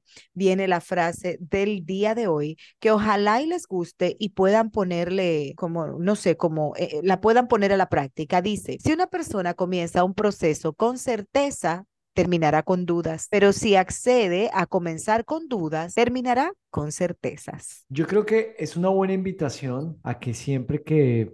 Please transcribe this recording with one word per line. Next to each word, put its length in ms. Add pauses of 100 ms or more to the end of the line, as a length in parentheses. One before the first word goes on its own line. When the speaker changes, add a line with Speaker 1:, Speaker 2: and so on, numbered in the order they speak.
(340)
Speaker 1:
viene 340
la 140
frase 580
del 460
día 300
de 120
hoy, 300 (220)
que 100
ojalá 540
y 20
les 220
guste 500
y 120
puedan 420
ponerle 840
como, 440
no 160
sé, 200
como, 420
eh, 260
la 180
puedan 260
poner 260
a 40
la 120
práctica. 520
Dice, 420
"Si 80
una 140
persona 480
comienza 500
un 120
proceso 580
con 240
certeza, 880 (300)
terminará 460
con 240
dudas, 460
pero 220
si 220
accede 760
a 140
comenzar 580
con 220
dudas, 480
terminará 580 (160)
con 220
certezas". 960
Speaker 2:
Yo 160
creo 180
que 360
es 180
una 120
buena 240
invitación 880
a 160
que 160
siempre 480
que 500